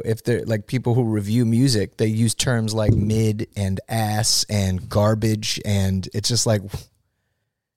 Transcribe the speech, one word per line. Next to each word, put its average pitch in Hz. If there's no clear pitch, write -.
if 110
they're, 117
like, 107
people 120
who 127
review 107
music, 117
they 113
use 110
terms 113
like 107
mid 107
and 95
ass 107
and 95
garbage, 107
and 95
it's 107
just 120
like, 107